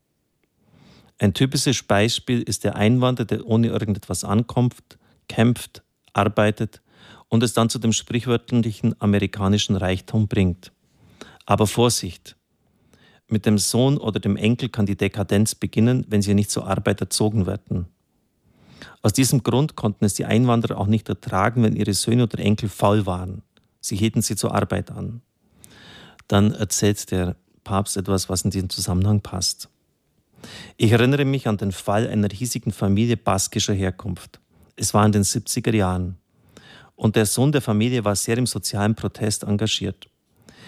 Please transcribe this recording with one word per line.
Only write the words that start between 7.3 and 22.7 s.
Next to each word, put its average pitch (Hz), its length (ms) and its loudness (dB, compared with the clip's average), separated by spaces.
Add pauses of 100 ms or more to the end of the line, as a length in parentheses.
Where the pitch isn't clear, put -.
es 120 120 0
dann 113 160 2
zu - 80 -4
dem 113 160 0
sprichwörtlichen 117 1080 -2
amerikanischen 101 760 0
Reichtum 92 520 -2
bringt. 90 440 -2 (760)
Aber 107 200 2
Vorsicht! - 680 -2 (920)
Mit 110 180 -2
dem 107 100 4
Sohn 127 400 2
oder 110 240 -4
dem 101 160 0
Enkel 117 320 0
kann 110 160 -2
die 98 120 -2
Dekadenz 101 580 0
beginnen, 117 540 0
wenn 104 120 2
sie 101 140 2
nicht 101 160 2
zur - 160 -6
Arbeit 98 340 -2
erzogen 107 460 0
werden. 92 400 -6 (1120)
Aus 110 140 0
diesem 131 280 2
Grund 127 320 0
konnten - 300 -2
es 101 100 0
die - 120 -6
Einwanderer 113 500 2
auch 98 100 -2
nicht 107 220 0
ertragen, 107 540 0
wenn 90 140 2
ihre 101 180 0
Söhne 117 300 2
oder - 160 -4
Enkel 101 280 0
faul 104 380 2